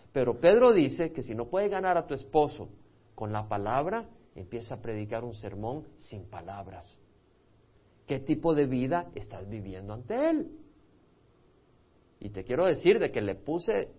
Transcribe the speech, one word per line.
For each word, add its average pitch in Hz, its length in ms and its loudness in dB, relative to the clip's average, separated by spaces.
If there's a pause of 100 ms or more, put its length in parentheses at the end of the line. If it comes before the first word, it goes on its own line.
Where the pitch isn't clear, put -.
(120)
pero 123 260 2
Pedro 233 340 10
dice 160 400 2
que 131 100 -6
si 110 120 -8
no 117 120 -4
puedes 196 240 0
ganar 185 260 2
a 165 100 0
tu 143 80 -4
esposo 143 540 0 (460)
con 107 180 -6
la 107 160 -4
palabra, 135 600 -2 (280)
empieza 113 400 -10
a - 40 -14
predicar 113 440 -6
un 117 100 -10
sermón 107 520 -8 (120)
sin 95 300 -16
palabras." 98 680 -14 (1080)
¿Qué 135 140 -4
tipo 160 340 2
de 147 120 4
vida 131 480 0
estás 98 340 -12
viviendo 98 460 -10
ante 214 360 -2
él? 311 200 -2 (1700)
Y 101 100 -10
te 95 120 -8
quiero 131 220 0
decir 175 340 6
de 160 120 0
que 120 100 -2
le 98 140 0
puse, 175 640 -4